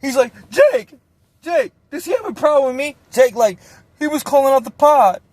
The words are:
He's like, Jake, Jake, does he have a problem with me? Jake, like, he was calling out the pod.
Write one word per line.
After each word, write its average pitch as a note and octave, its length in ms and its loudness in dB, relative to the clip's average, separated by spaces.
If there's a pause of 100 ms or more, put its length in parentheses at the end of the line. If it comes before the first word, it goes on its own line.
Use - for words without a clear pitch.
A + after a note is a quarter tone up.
He's C4 160 -8
like, B3 160 0 (180)
Jake, A#4+ 440 0 (480)
Jake, E4 300 -4 (180)
does D4+ 140 -12
he E4 80 -8
have A#4 140 -4
a F#4 60 -10
problem C#4 360 0
with B3+ 80 -6
me? C#4+ 200 -8 (160)
Jake, B3 220 2
like, G#3 240 -2 (400)
he D4+ 80 -6
was D4+ 160 -4
calling C4+ 320 2
out C4 100 2
the A3+ 60 -12
pod. C4+ 500 2 (120)